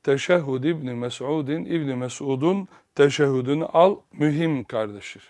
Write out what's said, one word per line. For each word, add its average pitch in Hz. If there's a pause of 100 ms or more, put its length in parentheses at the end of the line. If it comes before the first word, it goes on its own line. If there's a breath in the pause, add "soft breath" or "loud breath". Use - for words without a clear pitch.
teşehhüd 139
İbni 151
Mes'udin." 135
"İbni 147
Mes'ud'un 139 (280 soft breath)
teşehhüdünü 139
al." 175 (180)
Mühim 151
kardeşim. 104